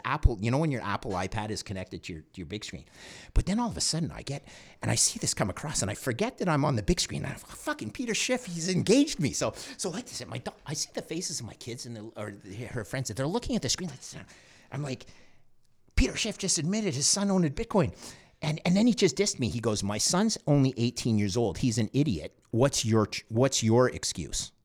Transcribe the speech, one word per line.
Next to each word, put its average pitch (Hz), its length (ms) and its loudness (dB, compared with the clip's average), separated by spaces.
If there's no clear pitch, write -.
Apple. 123 360 2
You 113 100 2
know 131 60 2
when 160 140 0
your 123 100 -4
Apple 101 300 -4
iPad 98 380 -4
is 104 140 -6
connected - 400 -10
to - 100 -10
your, 78 80 -12
to - 60 -20
your 85 60 -8
big 107 180 -8
screen. - 200 -12
But - 120 4
then 202 140 0
all 240 100 0
of 101 80 -6
a - 40 -4
sudden 160 300 0
I 113 100 -12
get, 139 240 -8
and 113 100 -2
I 117 40 4
see - 240 2
this - 140 -2
come 104 160 0
across, - 320 -4
and 98 100 0
I - 20 -4
forget 131 460 -4
that 311 100 0
I'm 147 160 4
on 143 100 2
the 104 80 -2
big 175 160 2
screen. - 240 -4
And - 100 -6
I'm, - 60 -14
"Fucking 302 520 -8
Peter 233 220 -4
Schiff, 247 320 0
he's 170 220 -6
engaged 233 520 4
me." 139 120 2
So, 120 220 -2
so 196 120 -4
like 190 200 -8
I - 20 -14
said, 123 160 -10
my 120 120 -8
da-, - 120 -10
I 143 80 -8
see - 200 -4
the 135 100 -6
faces 165 360 -6
of 123 60 -8
my 95 80 -12
kids - 320 -12
and 120 100 -10
the, 107 60 -12
or 107 160 -8
the, 104 220 -10
her 117 180 -6
friends, 131 260 -6
and 104 80 -6
they're 135 100 -2
looking 233 280 -2
at 208 60 0
the 123 80 -2
screen 180 200 -2
like 131 100 -14
this. - 160 -16
I'm 139 100 -4
like, 135 220 -8
"Peter - 220 6
Schiff 208 200 -2
just - 200 0
admitted 180 380 0
his 143 120 2
son 202 240 4
owned 185 140 6
Bitcoin." 175 380 2
And, 151 240 -2
and 175 120 6
then 214 80 6
he 240 80 8
just - 220 4
dissed - 240 0
me. 120 100 0
He 120 100 -2
goes, 107 240 0
"My 101 140 -2
son's 214 480 2
only 139 320 6
eighteen 120 400 2
years 101 180 2
old. 117 220 0
He's 117 220 2
an 110 140 0
idiot. 110 440 0
What's 123 340 2
your 110 220 6
ch-, - 220 -8
what's 110 340 2
your 113 260 6
excuse?" - 600 -6